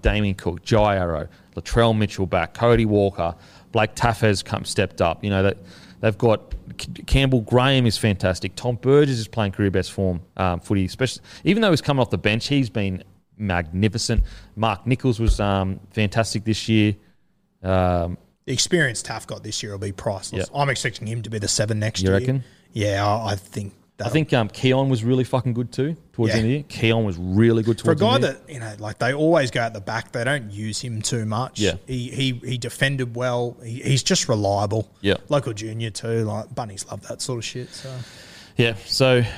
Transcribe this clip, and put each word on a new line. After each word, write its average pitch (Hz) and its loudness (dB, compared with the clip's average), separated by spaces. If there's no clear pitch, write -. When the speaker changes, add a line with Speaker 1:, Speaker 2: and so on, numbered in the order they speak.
Speaker 1:
Damien 101 2
Cook, 87 -6
Jai 104 4
Arrow, 87 -2
Latrell 113 2
Mitchell 101 -2
back, 82 -2
Cody 117 4
Walker, 98 0
Blake 107 2
Taffez 110 2
come, - -6
stepped - -2
up. 82 0
You 101 -2
know, 95 2
that 98 0
they've 110 0
got 110 2
C-, - -12
Campbell 131 4
Graham 123 4
is 104 2
fantastic. 98 0
Tom 123 -4
Burgess 135 4
is 110 -6
playing 101 -2
career 101 2
best 92 0
form, 92 0
um, 90 0
footy, 98 0
especially, - -4
even 202 6
though 202 6
he's 151 4
coming 139 2
off 117 2
the 98 0
bench, 107 0
he's 135 2
been 98 -2
magnificent. 95 0
Mark 107 -2
Nichols 123 0
was, 110 2
um, 98 0
fantastic 107 -2
this 110 -2
year. 107 4
Um, 90 2
Speaker 2:
The 143 -4
experience 135 0
Taff 110 -10
got 104 -10
this 107 -8
year 107 -8
will 98 -8
be 101 -6
priceless. 95 -6
Speaker 1:
Yeah. 143 -6
Speaker 2:
I'm 139 0
expecting 117 -6
him 117 -6
to 110 -12
be 113 -4
the 98 -4
seven 107 0
next 107 -2
Speaker 1:
You 95 4
Speaker 2:
year. 98 4
Speaker 1:
reckon? 127 -2
Speaker 2:
Yeah, 101 0
I, 107 0
I 101 -2
think 101 -10
Speaker 1:
I - -20
Speaker 2:
that'll 101 -4
Speaker 1:
think, 156 0
um, 110 2
Keon 131 2
was 113 0
really 127 2
fucking 123 -2
good 120 -6
too 147 -2
towards 110 0
the 113 2
Speaker 2:
Yeah. 110 0
Speaker 1:
end - -
of 113 2
the 131 2
year. 147 -4
Keon 113 2
was 92 -2
really 110 4
good 113 0
Speaker 2:
For 165 2
a 156 2
Speaker 1:
towards 147 0
the 208 4
Speaker 2:
guy 247 4
Speaker 1:
end 262 2
of 143 2
the 160 -16
year. 127 -12
Speaker 2:
that, 110 -12
you 104 -16
know, 104 -12
like, 104 -10
they 127 0
always 156 2
go 127 -2
at 110 -4
the 104 -10
back, 113 -8
they 120 -4
don't 127 -4
use 104 -6
him 113 -8
too 117 -2
much. 107 -4
Speaker 1:
Yeah. 95 2
Speaker 2:
He, 127 -6
he, 127 -2
he 120 -4
defended 127 -4
well. 123 -2
He, 117 -10
he's 131 2
just - 0
reliable. 104 0
Speaker 1:
Yeah. 98 2
Speaker 2:
Local 139 0
junior 110 -8
too. 113 -2
Like, 107 -6
bunnies 104 -10
love 104 -12
that - -10
sort 123 -6
of 113 -8
shit. 123 -10
So. - -16
Speaker 1:
Yeah, 117 2
so 127 4